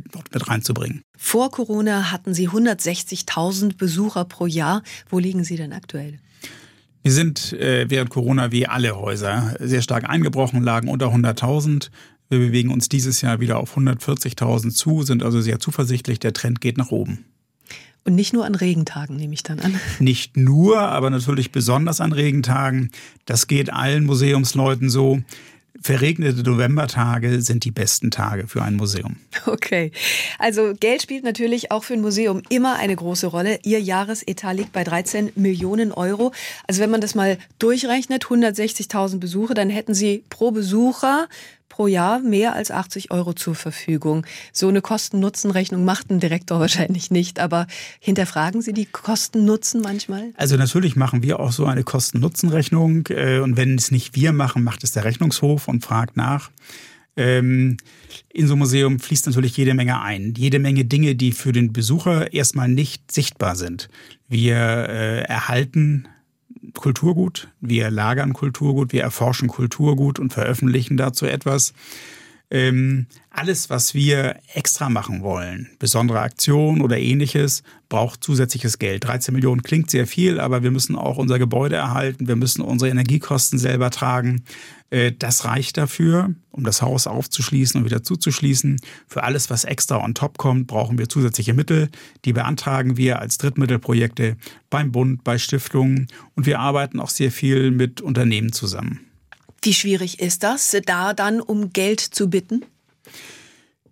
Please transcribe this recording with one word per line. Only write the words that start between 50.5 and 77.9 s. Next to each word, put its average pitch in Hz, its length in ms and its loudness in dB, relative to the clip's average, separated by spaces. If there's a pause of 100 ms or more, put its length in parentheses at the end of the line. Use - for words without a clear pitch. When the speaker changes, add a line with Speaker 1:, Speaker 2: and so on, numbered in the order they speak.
Speaker 1:
natürlich 135 400 2
machen 127 260 2
wir 135 160 0
auch 127 140 0
so 147 140 0
eine 131 160 0
Kosten-Nutzen-Rechnung, 160 1200 2
äh, 131 320 2
und 127 160 2
wenn 131 200 4
es 120 160 -2
nicht 123 240 0
wir 151 180 4
machen, 131 300 2
macht 117 200 -2
es - 80 -2
der 104 140 -2
Rechnungshof 143 640 0
und 123 160 -2
fragt 113 320 -2
nach. 135 320 -2 (640)
Ähm, 127 640 2 (560)
in 151 140 4
so 143 60 4
einem 143 60 4
Museum 135 400 2
fließt - 280 -2
natürlich 127 280 2
jede 131 200 2
Menge 123 260 0
ein. 104 340 -4
Jede 135 240 2
Menge 135 240 4
Dinge, 143 320 2
die 123 160 2
für 127 220 -2
den 120 180 4
Besucher 156 640 0
erstmal 131 340 0
nicht 135 420 0
sichtbar 95 460 -2
sind. 87 320 -8 (400)
Wir, 117 300 2
äh, 113 640 -2
erhalten 131 880 0 (640)
Kulturgut, 165 720 0 (140)
wir 117 280 0
lagern 123 440 0
Kulturgut, 139 600 -2
wir 131 80 2
erforschen 127 460 0
Kulturgut 139 720 0
und 131 140 -2
veröffentlichen 123 640 0
dazu 135 280 -2
etwas. 139 480 -2 (760)
Ähm, 131 540 2 (240)
alles, 170 400 -4
was 127 240 -2
wir 143 440 2 (180)
extra 143 340 -2
machen 101 320 -2
wollen, 90 560 -6
besondere 117 440 0
Aktionen 147 600 2
oder 120 160 2
ähnliches, 135 640 0 (280)
braucht 113 340 -2